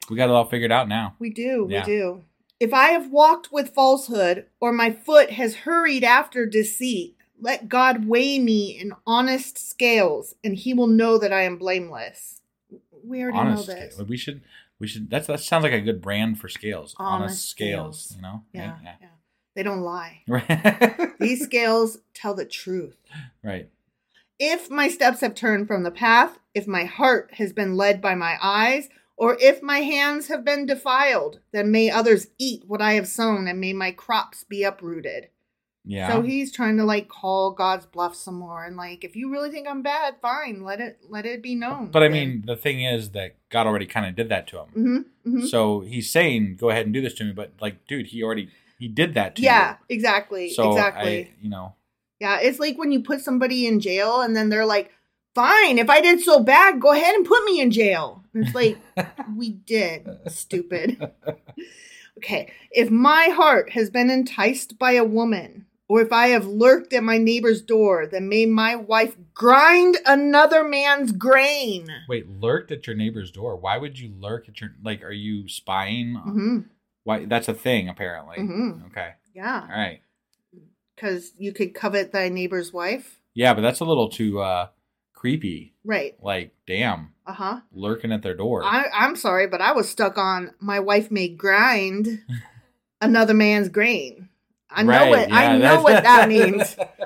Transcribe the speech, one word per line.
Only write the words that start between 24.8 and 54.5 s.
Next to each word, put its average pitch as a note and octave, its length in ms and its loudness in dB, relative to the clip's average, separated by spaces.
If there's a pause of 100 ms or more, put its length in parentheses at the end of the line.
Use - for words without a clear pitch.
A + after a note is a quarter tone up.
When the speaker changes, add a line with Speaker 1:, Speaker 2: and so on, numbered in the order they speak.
Speaker 2:
steps C4 320 0
have B3 140 -4
turned G#3 320 -2
from G3 160 -4
the F3 80 -6
path, A#3 480 2 (160)
if G3+ 140 -6
my F3+ 160 -4
heart B3 500 0
has G3+ 180 -6
been F#3+ 240 -4
led G3 240 2
by F#3+ 140 -2
my E3+ 260 -4
eyes, A3 480 0 (300)
or A#3 220 2
if C#4 220 6
my C#4+ 180 -2
hands D4 480 -2
have B3+ 160 -6
been C#4+ 200 -2
defiled, C4 760 -2 (120)
then G#3 200 0
may A3 180 4
others A3 380 2 (100)
eat B3+ 300 -8
what G#3 120 -8
I G#3+ 120 2
have G3 160 0
sown, G#3+ 400 -2
and F#3 120 -8
may F#3 120 -6
my F#3+ 180 -6
crops - 540 -8
be G3+ 180 -8
uprooted. E3+ 640 -8 (560)
Speaker 1:
Yeah. G2 280 -6
Speaker 2:
So A3+ 100 0
he's C4+ 300 -6
trying A3 240 -2
to, G#3+ 80 0
like, G#3 240 -2
call F#3+ 440 -4
God's F#3 340 -4
bluff F3 280 -8
some F#3 200 -16
more. E3+ 300 -14
And, F3 120 -16
like, F3 280 -16
if F3+ 120 -20
you C4 160 -10
really C#4+ 180 -8
think D4 160 -14
I'm C#4 160 -10
bad, C#4+ 400 -6
fine, B3 400 -6
let G3 180 -10
it, - 180 -12 (100)
let G#3+ 180 -12
it A#3+ 160 -10
be B3 140 -8
known. A#3+ 340 -8
Speaker 1:
But, D#3 120 4
I D3+ 60 6
Speaker 2:
Then D3+ 40 2
Speaker 1:
mean, C3 340 -4
the A#2 100 -6
thing C3 280 -6
is A2+ 260 -6
that F#2+ 260 -12 (120)
God A2+ 180 -2
already G#2 200 -2
kinda G2+ 260 -6
did A2+ 160 -8
that F#2+ 200 -4
to F#2 120 -18
him. D2+ 80 -20
Speaker 2:
Mm-hmm, B3 680 -4
mm-hmm. A#3+ 100 -4
Speaker 1:
So G#2 340 0
he's A2+ 300 -10
saying, A#2 500 0
"Go A#2 100 0
ahead A2 140 -2
and G#2+ 100 -4
do C3+ 60 -4
this B2 140 -6
to A2 100 -10
me." G#2 80 -8
But, G2 280 -14
like, G#2 260 -10
dude, C3 220 -10
he A2+ 140 -10
already, G#2+ 280 -6 (280)
he B2 80 -14
did C#3+ 280 -2
that G2 220 -2
to A#3 60 -4
Speaker 2:
Yeah, A#3 280 4 (180)
Speaker 1:
you. A#3+ 80 -6
Speaker 2:
exactly, G3+ 540 -4
Speaker 1:
So A2 220 0
Speaker 2:
exactly. G#2 520 -2
Speaker 1:
I, - 60 -20 (100)
you G#2 100 -12
know. F#2+ 240 -14 (460)
Speaker 2:
Yeah, G3+ 200 -2
it's C4 200 2
like D4 180 -2
when D4 140 -2
you C4 100 0
put C4+ 180 -6
somebody B3+ 460 -2
in A3 140 0
jail G3+ 400 0
and A3+ 160 -2
then A3 140 0